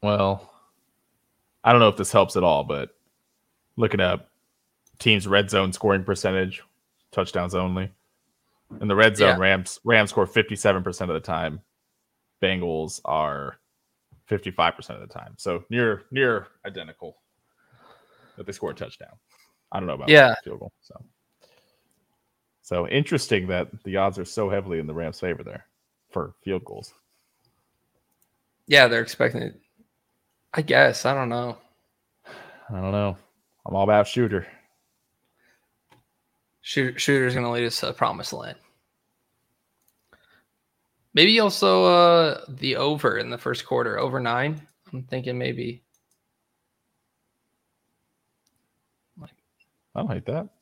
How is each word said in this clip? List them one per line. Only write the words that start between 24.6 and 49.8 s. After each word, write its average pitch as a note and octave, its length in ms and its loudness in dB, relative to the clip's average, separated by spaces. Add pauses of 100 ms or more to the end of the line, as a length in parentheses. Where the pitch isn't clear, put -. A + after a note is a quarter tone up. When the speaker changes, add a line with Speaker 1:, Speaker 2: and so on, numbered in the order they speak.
Speaker 1:
in D#2 80 -6
the D2+ 80 -10
Rams' D#2+ 260 -8
favor E2+ 240 -6
there - 220 -18 (460)
for - 320 -8
field F#2+ 200 -6
goals. - 300 -18 (1700)
Speaker 2:
Yeah, C#3 200 8
they're A#2 140 0
expecting A#2+ 400 -2
it. G#2+ 180 -10 (960)
I D#3+ 40 -2
guess. C3+ 440 4
I C3 80 2
don't C3+ 140 -2
know. A#2+ 300 -6 (680)
Speaker 1:
I - 540 -16
don't F#2+ 140 -4
know. G2+ 240 -2 (480)
I'm - 100 -6
all G2 80 2
about G#2 240 6
Shooter. G#2+ 400 -2 (2250)
Speaker 2:
Shoo-, B2+ 360 -4
Shooter's C3 380 0
gonna A#2+ 160 -2
lead A#2+ 140 -2
us - 160 -4
to - 60 -4
the C3+ 60 -6
promised - 380 -4
land. - 260 -14 (2500)
Maybe G#3 280 6
also, F#3+ 440 2
uh, E3+ 600 4
the C3 300 -6
over C#3 400 -2
in A#2 120 -6
the A#2+ 80 -10
first B2 280 -8
quarter, A#2+ 340 -2
over C3 220 -4
nine. C3 440 -4 (280)
I'm C3 100 -10
thinking B2+ 340 -8
maybe. A#2+ 460 -8 (3500)
Speaker 1:
I - 800 -16